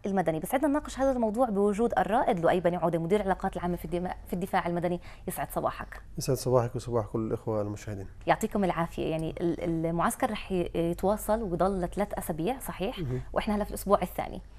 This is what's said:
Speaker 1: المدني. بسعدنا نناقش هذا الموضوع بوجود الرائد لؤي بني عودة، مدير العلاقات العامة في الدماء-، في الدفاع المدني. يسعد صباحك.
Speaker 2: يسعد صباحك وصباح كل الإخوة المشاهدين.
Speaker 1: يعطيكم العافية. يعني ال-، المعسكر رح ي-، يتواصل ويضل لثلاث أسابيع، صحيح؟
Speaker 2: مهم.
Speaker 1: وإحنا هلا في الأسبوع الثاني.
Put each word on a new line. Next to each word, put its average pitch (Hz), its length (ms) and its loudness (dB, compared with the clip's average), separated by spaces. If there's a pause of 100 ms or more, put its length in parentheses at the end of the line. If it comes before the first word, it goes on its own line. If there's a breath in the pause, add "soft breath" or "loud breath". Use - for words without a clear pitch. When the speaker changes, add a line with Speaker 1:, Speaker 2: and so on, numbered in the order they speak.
Speaker 1:
المدني. 175 340 2
بسعدنا 262 280 2
نناقش 285 320 0
هذا 269 120 4
الموضوع 233 380 2
بوجود 202 480 4
الرائد 196 420 4
لؤي 165 200 6
بني 175 160 4
عودة، 165 240 2
مدير 165 200 2
العلاقات 190 380 0
العامة 175 180 0
في - 100 -8
الدماء-، 175 420 -4
في - 60 -4
الدفاع 180 340 0
المدني. 175 340 0 (260 loud breath)
يسعد 143 240 -6
صباحك. - 500 -4 (160)
Speaker 2:
يسعد 135 200 0
صباحك 123 380 2
وصباح 117 300 -2
كل 117 140 -4
الإخوة 110 420 -2
المشاهدين. 104 460 -6 (200)
Speaker 1:
يعطيكم 208 360 0
العافية. 165 480 -2
يعني 160 300 -4
ال-، 165 440 0
المعسكر 170 460 0
رح - 200 -8
ي-، 180 240 0
يتواصل 190 680 2
ويضل 185 400 2
لثلاث 180 320 -2
أسابيع، 185 460 -2
صحيح؟ 196 400 -6
Speaker 2:
مهم. 127 220 -2 (120)
Speaker 1:
وإحنا - 220 0
هلا 208 80 0
في - 60 -4
الأسبوع - 320 2
الثاني. - 400 -6 (180 soft breath)